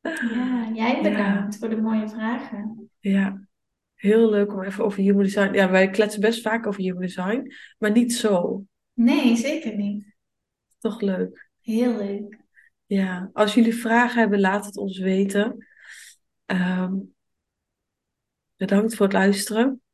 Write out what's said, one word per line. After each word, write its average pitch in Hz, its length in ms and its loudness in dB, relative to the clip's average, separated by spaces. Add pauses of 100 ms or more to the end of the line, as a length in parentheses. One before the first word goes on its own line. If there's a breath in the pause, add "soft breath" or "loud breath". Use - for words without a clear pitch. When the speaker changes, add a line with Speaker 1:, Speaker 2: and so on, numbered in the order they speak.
Speaker 1:
Ja, 240 720 -4
jij 233 220 0
Speaker 2:
Ja. 302 60 -4
Speaker 1:
bedankt 202 540 0
voor 226 120 -6
de 220 120 -2
mooie 220 280 -2
vragen. 220 800 -8 (100)
Speaker 2:
Ja. 196 420 -2 (520)
Heel 220 360 4
leuk 202 220 0
om 190 100 -6
even 196 220 -6
over 196 180 0
human 196 200 4
design. 196 320 2
Ja, 190 160 4
wij 190 200 4
kletsen 214 300 0
best 226 220 0
vaak 226 240 -2
over 196 160 -4
human 185 200 -4
design, 185 500 -6 (260 loud breath)
maar 214 120 0
niet 240 240 4
zo. 190 500 0 (280)
Speaker 1:
Nee, 240 440 4
zeker 254 400 -4
niet. 208 380 -6 (640)
Speaker 2:
Toch - 220 -6
leuk. 185 500 -4 (100)
Speaker 1:
Heel 233 360 0
leuk. 202 420 -8 (480 soft breath)
Speaker 2:
Ja, 190 460 -2
als 208 220 2
jullie 226 200 4
vragen 240 460 2
hebben, 208 200 2
laat 196 260 0
het - 100 -14
ons 196 220 -8
weten. 196 680 0 (800 loud breath)
Ehm, 185 480 -2 (1600)
bedankt 202 380 0
voor 202 120 2
het 196 80 0
luisteren. 202 680 2 (120)